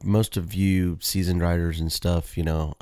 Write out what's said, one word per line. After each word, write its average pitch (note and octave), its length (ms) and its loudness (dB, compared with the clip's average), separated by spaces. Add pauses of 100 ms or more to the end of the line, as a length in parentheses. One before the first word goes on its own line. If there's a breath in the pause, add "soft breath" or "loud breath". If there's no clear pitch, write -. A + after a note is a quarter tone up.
most G#2 340 2
of E2 160 -4
you F#2 480 2
seasoned F2+ 400 0
riders E2+ 380 0
and D#2+ 120 -2
stuff, - 460 -2
you E2+ 60 -2
know, D#2 380 -2